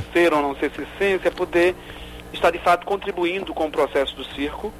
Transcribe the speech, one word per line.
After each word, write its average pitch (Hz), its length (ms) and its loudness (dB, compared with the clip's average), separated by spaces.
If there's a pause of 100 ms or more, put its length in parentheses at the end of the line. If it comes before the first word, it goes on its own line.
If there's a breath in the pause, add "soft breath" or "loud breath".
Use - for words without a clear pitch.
<laughs> - 80 -16
ser 170 220 6
ou 147 80 4
não 139 140 0
ser 143 160 -2
circense 185 540 0
é 170 40 2
poder 175 440 2 (560 loud breath)
estar, 180 200 2
de 170 80 0
fato, 175 260 2
contribuindo 190 720 -2
com 160 100 -2
o 151 60 -2
processo 139 440 0
do 135 100 -10 (100)
circo, 151 460 -6